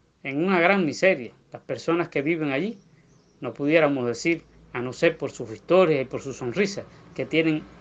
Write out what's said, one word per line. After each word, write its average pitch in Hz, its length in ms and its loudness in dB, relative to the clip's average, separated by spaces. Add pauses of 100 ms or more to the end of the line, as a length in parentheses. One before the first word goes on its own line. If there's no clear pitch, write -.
(220)
en 139 200 -4
una 185 180 2
gran 185 260 4
miseria. 139 460 0 (200)
Las - 100 -18
personas 165 460 -2
que 147 140 -2
viven 156 280 -2
allí, 175 280 -4 (600)
no 123 120 -6
pudiéramos 143 540 2
decir, 151 360 -2 (300)
a 123 80 -6
no 127 120 -6
ser 160 260 0
por 135 120 -6
sus 110 200 -12
historias 160 520 2
y 123 40 -8
por 120 160 -8
su 135 100 -10
sonrisa, 165 520 -4 (300)
que 131 120 -6
tienen 156 360 0 (180)